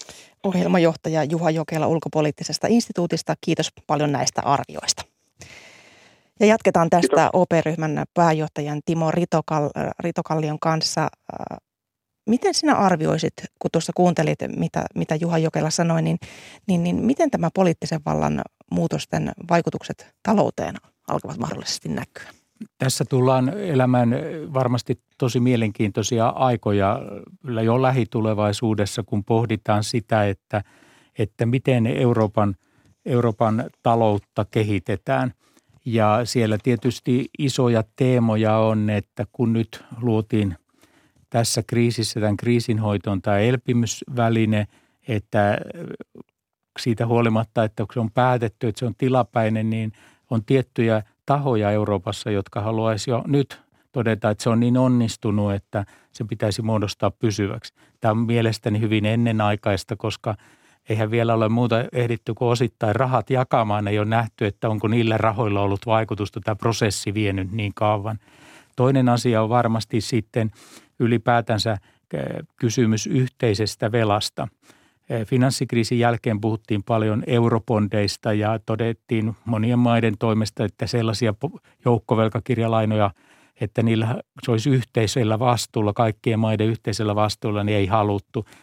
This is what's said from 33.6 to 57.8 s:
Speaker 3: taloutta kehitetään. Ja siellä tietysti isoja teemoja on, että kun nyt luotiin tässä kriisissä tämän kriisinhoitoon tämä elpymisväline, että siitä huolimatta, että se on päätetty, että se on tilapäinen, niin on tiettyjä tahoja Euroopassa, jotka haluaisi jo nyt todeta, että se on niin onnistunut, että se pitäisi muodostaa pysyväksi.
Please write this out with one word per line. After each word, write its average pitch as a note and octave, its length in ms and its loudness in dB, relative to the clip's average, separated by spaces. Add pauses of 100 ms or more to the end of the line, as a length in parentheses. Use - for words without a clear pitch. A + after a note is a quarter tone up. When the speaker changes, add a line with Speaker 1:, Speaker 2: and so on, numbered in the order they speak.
Speaker 3:
taloutta A2 680 2
kehitetään. A2 840 -2 (520)
Ja A2 380 2
siellä A2 400 0
tietysti B2 600 0 (120)
isoja B2 460 2 (120)
teemoja A2+ 640 2
on, A2 320 2
että G2+ 420 -4
kun A2+ 220 0
nyt A2+ 300 -4 (180)
luotiin G#2+ 540 0 (720)
tässä A#2 380 0
kriisissä A#2 520 0
tämän G#2 180 0
kriisinhoitoon G#2+ 840 0
tämä G#2 160 0
elpymisväline, A2+ 1300 0 (400)
että G#2 500 0 (1200)
siitä A#2 280 -2
huolimatta, A#2 560 0
että G#2+ 300 -4
se B2+ 60 -4
on A2 120 -2
päätetty, B2 560 0
että G#2 120 -4
se B2+ 60 -4
on A2+ 120 -4
tilapäinen, A2+ 720 0
niin A2 220 -4 (380)
on A2+ 160 -2
tiettyjä A#2 560 2 (240)
tahoja B2+ 460 2
Euroopassa, G#2 600 -2
jotka G2+ 300 -4
haluaisi A2+ 500 -2
jo A#2 160 0
nyt C#3 340 0 (300)
todeta, A2+ 380 0
että G#2+ 140 -2
se B2 60 2
on A2+ 100 2
niin A#2+ 180 2
onnistunut, A2+ 760 0
että G2 320 -6 (260)
se - 120 -10
pitäisi A2 380 -2
muodostaa G#2+ 500 -2
pysyväksi. G#2+ 640 -4 (260)